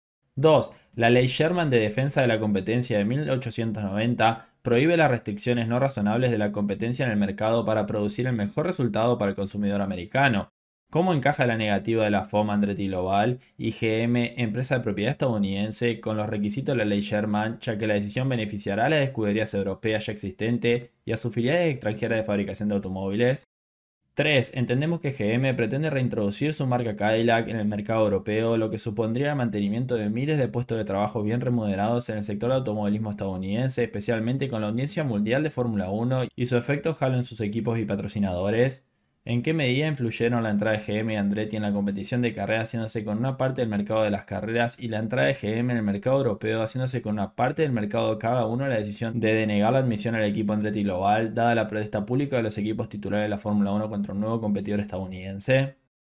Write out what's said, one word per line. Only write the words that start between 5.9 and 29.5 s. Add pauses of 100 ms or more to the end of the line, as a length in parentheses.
de
la
competencia
en
el
mercado
para
producir
el
mejor
resultado
para
el
consumidor
americano. (400)
¿Cómo
encaja
la
negativa
de
la
fom
Andretti
Global (180)
y
G
M,
empresa
de
propiedad
estadounidense,
con
los
requisitos
de
la
ley
Sherman,
ya
que
la
decisión
beneficiará
a
las
escuderías
europeas
ya
existentes (120)
y
a
sus
filiales
extranjeras
de
fabricación
de
automóviles? (640)
Tres,
entendemos
que
G
M
pretende
reintroducir
su
marca
Cadillac
en
el
mercado
europeo,
lo
que
supondría
el
mantenimiento